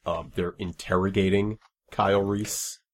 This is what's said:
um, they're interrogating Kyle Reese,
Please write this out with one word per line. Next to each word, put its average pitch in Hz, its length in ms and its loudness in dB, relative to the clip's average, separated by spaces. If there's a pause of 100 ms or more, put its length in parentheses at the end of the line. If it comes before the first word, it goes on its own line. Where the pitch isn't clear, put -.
um, 82 300 -4
they're 87 240 -4
interrogating 95 1000 0 (320)
Kyle 101 300 4
Reese, - 580 -4 (140)